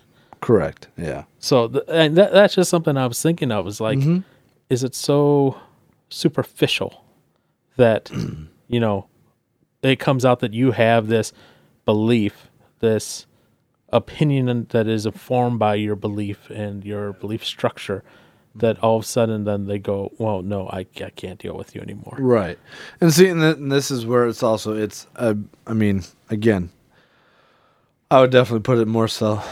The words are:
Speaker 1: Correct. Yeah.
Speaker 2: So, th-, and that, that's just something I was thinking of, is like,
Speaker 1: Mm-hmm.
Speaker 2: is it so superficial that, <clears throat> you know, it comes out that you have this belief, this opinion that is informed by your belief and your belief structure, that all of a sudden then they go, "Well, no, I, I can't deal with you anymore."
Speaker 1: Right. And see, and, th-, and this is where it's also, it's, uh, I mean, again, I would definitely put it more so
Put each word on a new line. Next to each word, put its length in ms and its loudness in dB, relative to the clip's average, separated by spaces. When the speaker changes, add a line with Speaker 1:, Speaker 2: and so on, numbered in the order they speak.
Speaker 1:
Correct. 460 0
Yeah. 280 -10
Speaker 2:
So, 260 2
th-, 220 -4
and 280 2
that, 160 6
that's 220 6
just 160 2
something 260 0
I 120 0
was 120 -6
thinking 300 0
of, 160 -2
is 140 -10
like, 180 0
Speaker 1:
Mm-hmm. 200 2
Speaker 2:
is 140 0
it 100 -6
so 640 2
superficial 920 -4
that, 360 2
<clears throat> 300 -20
you 100 -2
know, 280 0
it 160 2
comes 260 0
out 140 4
that 160 -4
you 160 2
have 380 2
this 240 0
belief, 640 0
this 480 -2
opinion 760 0
that 160 0
is 180 -2
informed 540 -2
by 160 2
your 220 -2
belief 540 -8
and 340 -10
your 300 -8
belief 300 -10
structure, 600 -6
that 260 0
all 160 2
of 80 -4
a 20 -10
sudden 380 -2
then 220 -2
they 120 -4
go, 400 -6
"Well, 240 -2
no, 260 -6
I, 100 -10
I 60 -14
can't 280 -14
deal 180 -12
with 200 -16
you 40 -12
anymore." 380 -16
Speaker 1:
Right. 400 2
And 120 6
see, 160 8
and, 120 0
th-, 160 4
and 140 -8
this 200 0
is 140 -4
where 220 2
it's 160 -4
also, 320 0
it's, 320 -6
uh, 180 0
I 80 -6
mean, 280 2
again, 420 0
I 100 8
would 100 6
definitely 340 4
put 140 2
it 100 2
more 180 2
so 340 -2